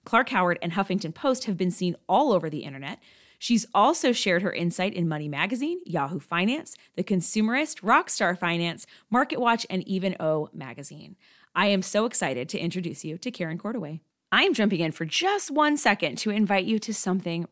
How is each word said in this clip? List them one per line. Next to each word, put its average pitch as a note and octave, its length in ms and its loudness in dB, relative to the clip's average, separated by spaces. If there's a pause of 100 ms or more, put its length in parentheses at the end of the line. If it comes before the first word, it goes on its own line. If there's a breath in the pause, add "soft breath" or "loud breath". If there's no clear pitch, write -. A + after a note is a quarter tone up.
Clark A#3+ 240 2
Howard, F3+ 320 2
and E3+ 100 -4
Huffington G3 420 -2
Post B3+ 320 0
have G3 120 -2
been F3+ 140 0
seen F3 260 -2 (100)
all B3+ 240 4
over E3 180 2
the D3 140 -6
internet. C#3 360 -12 (380 soft breath)
She's - 360 2
also B3 400 4
shared F#3 300 2
her G3+ 100 -2
insight F3+ 400 -2
in E3+ 160 -2
Money D3+ 180 -4
Magazine, A#3 580 -4
Yahoo D#3 360 -4
Finance, G3+ 560 -2 (180 soft breath)
The F3+ 80 -4
Consumerist, G#3+ 800 0
Rockstar G#3 560 2
Finance, E3+ 500 -2 (260 soft breath)
MarketWatch, A#3+ 560 2
and F#3 160 -2
even F#3+ 360 -2
O D#3 320 0
Magazine. D3 640 -14 (400 soft breath)
I G3 100 4
am G3 140 4
so G#3 220 2
excited D3+ 460 -2
to - 100 -6
introduce E3+ 460 -6
you D#3 140 -8
to B3 120 -8
Karen E3+ 260 -6
Cordaway. E3 440 -8 (280)
I A3+ 140 4
am F#4 100 4
jumping G3+ 280 2
in D#3+ 100 0
for E3 140 -6
just F#4+ 440 0
one D4 280 4
second G3+ 400 2
to - 120 -2
invite G3+ 360 2
you A3 140 0
to A3 140 -6
something F3 580 -2